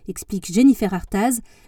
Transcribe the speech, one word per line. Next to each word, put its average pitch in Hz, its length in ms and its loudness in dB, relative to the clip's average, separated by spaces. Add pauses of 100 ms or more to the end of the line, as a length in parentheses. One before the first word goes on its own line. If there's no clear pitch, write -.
explique 185 440 -10
Jennifer 220 420 4
Artaz, 220 460 -2 (280)